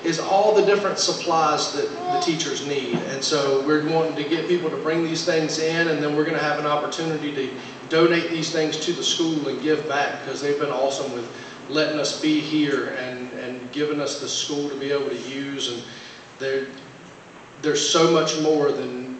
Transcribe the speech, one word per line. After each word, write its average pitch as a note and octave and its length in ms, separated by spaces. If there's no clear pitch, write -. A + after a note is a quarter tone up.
is E3 160
all G#3 340
the G3 120
different G3 340
supplies D#3+ 720
that C#3+ 160
the - 300
teachers C#3+ 480
need. C3 280
And C3+ 280
so C#3 420
we're D3+ 240
wanting D#3+ 280
to D3 120
get D#3+ 180
people D#3+ 220
to C#3 80
bring D#3+ 260
these D#3+ 220
things D#3+ 340
in, E3 280
and D3 160
then D3 120
we're D3+ 100
gonna D#3+ 120
have D3 220
an D3 60
opportunity D3 680
to C3+ 160
donate E3+ 400
these D#3+ 220
things D#3 340
to F3 80
the - 100
school D#3+ 440
and B2+ 140
give D3+ 260
back, C#3+ 380
'cause C3+ 160
they've C#3+ 180
been C#3 100
awesome C3+ 440
with A#2+ 140
letting D3+ 300
us - 200
be D#3 200
here D3 600
and, B2+ 400
and B2+ 320
giving D3 300
us C#3 180
the B2+ 80
school C#3+ 420
to C#3 60
be C#3 160
able C#3 180
to B2 60
use. C3+ 540
And A#2 120
there, C3+ 280
there's D3 260
so E3 240
much D#3 300
more D3+ 300
than B2+ 320